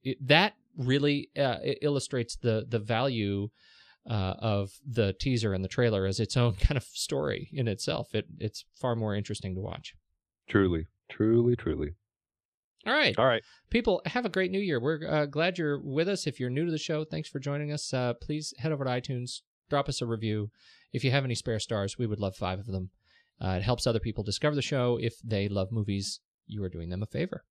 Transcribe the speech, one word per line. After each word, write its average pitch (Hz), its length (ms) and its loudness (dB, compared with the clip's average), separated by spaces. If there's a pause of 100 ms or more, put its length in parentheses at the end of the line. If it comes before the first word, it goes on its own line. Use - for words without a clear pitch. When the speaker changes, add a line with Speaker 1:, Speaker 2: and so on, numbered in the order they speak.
Speaker 1:
it, 131 160 -4 (100)
that 165 260 6 (240)
really, 143 600 2
uh, 127 240 2
i-, 139 200 -2
illustrates 139 560 -2
the, 110 300 2
the 117 120 0
value, 107 720 0 (600)
uh, 95 300 0
of 101 320 0 (180)
the 110 300 2
teaser 113 340 0
and 95 100 -2
the 95 40 -4
trailer 107 380 2
as 98 160 0
its - 160 0
own 120 160 4
<laughs> - 60 -6
kind - 180 4
of - 60 -2
story - 680 -4
in 131 160 0
itself. - 480 -2
It, 107 100 0 (140)
it's - 240 -6 (160)
far 123 160 0
more 107 180 0
interesting 98 420 -4
to 95 60 -6
watch. - 320 -10 (540)
Speaker 2:
Truly, 87 380 4 (240)
truly, 117 480 4
truly. 76 320 -2 (1000)
Speaker 1:
All 233 60 2
right. - 260 4
Speaker 2:
All 123 60 6
right. 117 180 4 (260)
Speaker 1:
People, 226 360 2
have 240 200 -2
a 190 40 0
great 185 220 0
new 196 80 0
year. 165 200 0
We're, 151 280 -2
uh, 151 180 2
glad 160 320 -2
you're 147 240 0
with 151 260 0
us. 196 180 -2
If 139 140 -4
you're 123 100 -2
new 143 160 0
to 170 60 -2
the 156 60 -2
show, 156 260 -4
thanks 156 240 -8
for 143 120 -8
joining 147 340 -4
us. - 200 -6
Uh, 123 200 0
please 151 440 -6
head 160 140 -2
over 139 140 -2
to 131 40 0
iTunes, 123 520 -4 (280)
drop 143 200 0
us 135 120 -4
a 123 60 -2
review. 107 420 -2 (440)
If - 100 -2
you 131 80 4
have 135 140 2
any 120 100 -2
spare 113 240 -2
stars, 101 400 -2
we 120 80 0
would 104 140 -2
love 95 160 -2
five 92 200 -2
of 101 100 -10
them. 95 220 -4 (540)
Uh, 95 140 0
it 92 60 -2
helps 120 220 0
other 113 140 4
people 107 240 -4
discover 147 320 0
the 139 60 0
show. 123 380 2
If 117 240 -2
they 104 260 0
love 98 240 0
movies, 98 480 -2 (260)
you 104 160 -6
are 92 60 -4
doing 85 200 -8
them 92 140 -4
a - 20 -4
favor. - 460 -6